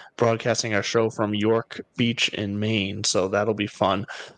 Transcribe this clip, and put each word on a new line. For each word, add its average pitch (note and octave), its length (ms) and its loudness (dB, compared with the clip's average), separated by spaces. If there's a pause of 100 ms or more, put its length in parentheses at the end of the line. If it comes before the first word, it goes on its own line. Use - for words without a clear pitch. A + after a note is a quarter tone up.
(180)
broadcasting A2+ 580 2
our G2 80 2
show A2+ 260 2
from G#2+ 240 -2
York A2 480 0 (160)
Beach A#2+ 320 0
in G2+ 300 -4
Maine, G#2 440 -2
so F#2+ 240 2
that'll G#2 280 0
be G#2 120 -2
fun. G2 380 0 (320)